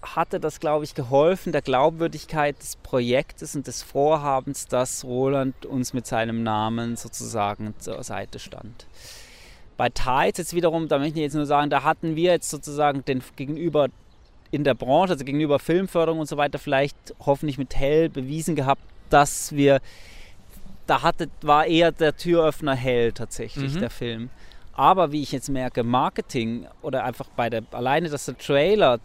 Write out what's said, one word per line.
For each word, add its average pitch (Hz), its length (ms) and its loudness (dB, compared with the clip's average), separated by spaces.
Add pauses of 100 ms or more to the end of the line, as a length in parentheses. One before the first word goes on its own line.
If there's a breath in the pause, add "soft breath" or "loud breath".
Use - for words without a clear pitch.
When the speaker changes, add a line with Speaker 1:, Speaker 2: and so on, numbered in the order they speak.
Speaker 1:
hatte 170 380 -4
das, 151 180 -6
glaub 151 240 0
ich, 147 140 -10
geholfen, 151 560 2
der 147 100 0
Glaubwürdigkeit 151 960 0
des - 140 -12
Projektes 127 800 -2
und 139 140 -6
des - 160 -10
Vorhabens, 143 800 0
dass 127 380 -2
Roland 135 640 -2
uns 127 260 -4
mit 123 160 -6
seinem 117 340 -2
Namen 113 540 -2
sozusagen 110 840 -6
zur - 240 -10
Seite 104 380 -10
stand. - 460 -18 (880 loud breath)
Bei 120 120 0
Tides 147 500 2
jetzt 170 160 -8
wiederum, 165 340 0
da 147 100 2
möchte 151 200 -2
ich 160 60 -2
jetzt 143 100 -6
nur 147 120 0
sagen, 143 240 2
da 135 140 2
hatten 160 320 0
wir 175 160 4
jetzt - 180 0
sozusagen 143 560 -2
den 131 160 -2 (140)
gegenüber 147 520 0 (600)
in 147 140 -2
der 131 100 4
Branche, 156 400 2
also 131 100 -8
gegenüber 143 340 2
Filmförderung 165 640 0
und 151 80 -6
so 156 80 -6
weiter, 143 220 0
vielleicht 139 380 0 (280)
hoffentlich 143 320 0
mit 135 200 -6
Hell 151 340 4
bewiesen 147 460 -4
gehabt, 139 260 2 (260)
dass - 440 4
wir, 139 280 6 (1080 loud breath)
da 135 160 2
hatte, 165 260 0 (140)
war 151 240 6
eher 165 260 4
der 156 240 2
Türöffner 160 580 2
Hell 123 380 2
tatsächlich, 135 640 -8
Speaker 2:
Mhm. 180 60 -4
Speaker 1:
der 233 100 -4
Film. 117 400 -8 (440 soft breath)
Aber 160 380 4
wie 151 100 -2
ich 135 100 -6
jetzt 135 160 -6
merke, 127 340 -2
Marketing 120 840 -2 (160)
oder 131 220 -4
einfach 123 320 -8
bei 120 140 0
der, 113 120 -4 (100)
alleine, 139 380 0
dass 143 160 -6
der 131 100 -8
Trailer 147 680 4